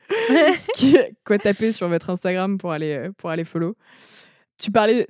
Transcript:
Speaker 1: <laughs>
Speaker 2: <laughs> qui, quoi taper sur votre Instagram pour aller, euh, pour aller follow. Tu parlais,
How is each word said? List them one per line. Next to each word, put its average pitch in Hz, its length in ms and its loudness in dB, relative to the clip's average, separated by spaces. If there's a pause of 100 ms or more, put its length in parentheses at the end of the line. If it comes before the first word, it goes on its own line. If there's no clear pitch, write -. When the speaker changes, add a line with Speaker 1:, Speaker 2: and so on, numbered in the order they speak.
Speaker 1:
<laughs> 370 460 2 (140)
Speaker 2:
<laughs> 466 60 -4
qui, 277 220 4 (300)
quoi 208 120 2
taper 214 340 0
sur 180 160 -4
votre 170 200 -2
Instagram 185 480 -2
pour 180 160 -6
aller, 156 220 -4
euh, 139 180 -8
pour - 180 -12
aller 165 140 -4
follow. 165 320 -6 (840)
Tu - 120 -8
parlais, 220 400 2